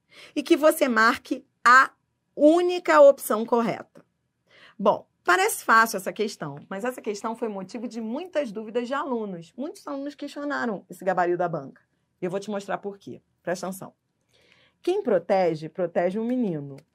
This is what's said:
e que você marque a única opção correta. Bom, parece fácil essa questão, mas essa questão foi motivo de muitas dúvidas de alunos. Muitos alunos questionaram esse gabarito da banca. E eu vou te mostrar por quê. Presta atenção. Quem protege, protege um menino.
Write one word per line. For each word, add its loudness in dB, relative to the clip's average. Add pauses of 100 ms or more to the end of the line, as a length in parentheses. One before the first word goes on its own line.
(340)
e -4
que 2
você 2
marque 0 (200)
a 8 (440)
única 6
opção 6
correta. -4 (720)
Bom, 0 (180)
parece 0
fácil 4
essa -6
questão, -6
mas -8
essa -6
questão -6
foi -6
motivo -10
de -12
muitas -6
dúvidas -8
de -6
alunos. -8
Muitos -12
alunos -10
questionaram -8
esse -18
gabarito 0
da -2
banca. -10 (380)
E -6
eu -6
vou -6
te -14
mostrar -6
por -12
quê. -18 (280)
Presta -6
atenção. -12 (880)
Quem -2
protege, 0
protege -2
um -4
menino. -4 (180)